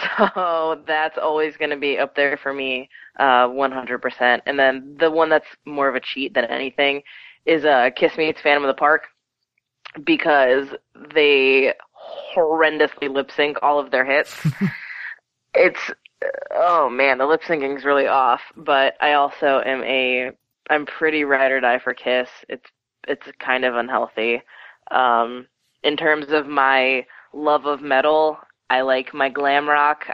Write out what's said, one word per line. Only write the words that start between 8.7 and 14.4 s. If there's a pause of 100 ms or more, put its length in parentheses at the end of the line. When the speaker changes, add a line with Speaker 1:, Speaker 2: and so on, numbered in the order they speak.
Speaker 1:
the
Park, (960)
because (460)
they (640)
horrendously
lip
sync
all
of
their
hits. (180)